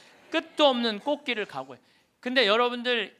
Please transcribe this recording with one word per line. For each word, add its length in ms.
끝도 380
없는 320
꽃길을 460
가고. 320
근데 280
여러분들, 720